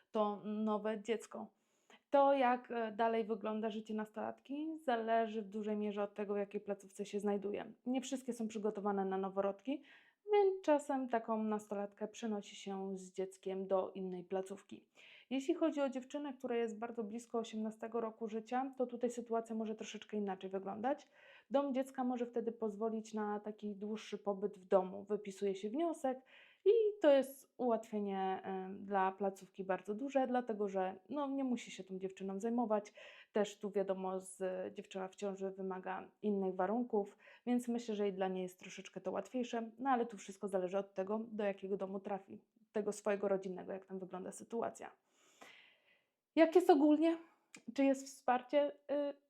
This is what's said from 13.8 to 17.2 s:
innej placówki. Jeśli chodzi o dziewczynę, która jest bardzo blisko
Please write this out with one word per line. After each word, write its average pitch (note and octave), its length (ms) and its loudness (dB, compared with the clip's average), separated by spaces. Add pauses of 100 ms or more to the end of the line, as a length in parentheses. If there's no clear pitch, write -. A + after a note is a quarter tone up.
innej F#3 300 -6
placówki. F#3+ 600 -8 (460)
Jeśli C4+ 240 0
chodzi D#4+ 260 2
o C#4 80 2
dziewczynę, C4 440 -6
która A#3+ 240 -4
jest A3+ 220 -2
bardzo A#3 260 -6
blisko A#3 340 -6